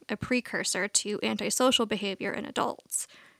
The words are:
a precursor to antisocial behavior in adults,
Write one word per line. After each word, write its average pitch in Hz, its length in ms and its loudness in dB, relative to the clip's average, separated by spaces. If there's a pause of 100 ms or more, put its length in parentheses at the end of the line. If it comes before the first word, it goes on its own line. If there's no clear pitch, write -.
(100)
a 214 60 -2
precursor 208 720 0
to 208 340 0
antisocial 220 640 2
behavior 202 460 -2
in - 120 -4
adults, - 600 -2 (340)